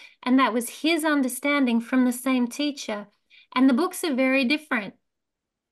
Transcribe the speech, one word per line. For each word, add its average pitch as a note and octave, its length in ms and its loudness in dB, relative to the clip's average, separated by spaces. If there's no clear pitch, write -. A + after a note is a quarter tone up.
and B3+ 160 2
that A#3 160 2
was A#3+ 280 -6
his D#4+ 220 0
understanding C#4 760 0
from B3+ 240 0
the B3 80 2
same B3 340 -2
teacher. A#3+ 600 -6
And C4 120 6
the C4+ 60 4
books E4 300 -2
are D4+ 100 -2
very C4 300 2
different. A#3+ 500 -2